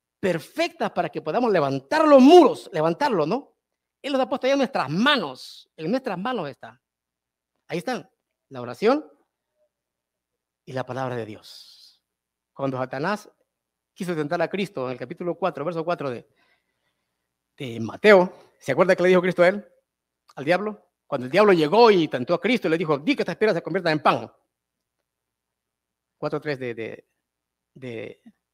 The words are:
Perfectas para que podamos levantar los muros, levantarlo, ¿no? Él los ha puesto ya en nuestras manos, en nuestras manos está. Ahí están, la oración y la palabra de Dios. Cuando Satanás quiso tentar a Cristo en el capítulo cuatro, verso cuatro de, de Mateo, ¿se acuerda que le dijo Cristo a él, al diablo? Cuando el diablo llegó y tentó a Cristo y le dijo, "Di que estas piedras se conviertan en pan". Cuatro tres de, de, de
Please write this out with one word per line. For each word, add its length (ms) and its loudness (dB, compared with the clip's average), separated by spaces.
Perfectas 720 -4
para 180 -4
que 140 -10
podamos 280 -2
levantar 560 0
los 160 10
muros, 500 8
levantarlo, 540 0
¿no? 300 -6
Él 100 -8
los 80 0
ha 80 -2
puesto 180 -4
ya 60 2
en 60 2
nuestras 320 -2
manos, 840 -2
en 140 -8
nuestras 280 -6
manos 300 -8
está. 320 -18
Ahí 100 -6
están, 320 -8
la 100 -14
oración 500 -2
y 60 -18
la 120 -8
palabra 320 -8
de 80 -8
Dios. 800 -20
Cuando 240 -6
Satanás 540 -6
quiso 200 -8
tentar 280 -4
a 60 -2
Cristo 380 -8
en 60 -8
el 60 -12
capítulo 380 -8
cuatro, 280 -6
verso 200 -8
cuatro 260 -6
de, 180 -12
de 240 -12
Mateo, 500 4
¿se 140 -8
acuerda 220 2
que 80 -2
le 60 4
dijo 140 4
Cristo 200 0
a 60 6
él, 180 -2
al 80 -12
diablo? 420 -4
Cuando 200 -6
el 40 -12
diablo 240 4
llegó 360 4
y 180 2
tentó 260 -4
a 60 -4
Cristo 280 -2
y 40 0
le 60 0
dijo, 200 -2
"Di 180 -2
que 60 -6
estas 140 -6
piedras 200 0
se 60 -6
conviertan 300 -4
en 100 -2
pan". 280 -2
Cuatro 240 -6
tres 180 -6
de, 160 -8
de, 340 -14
de 480 -14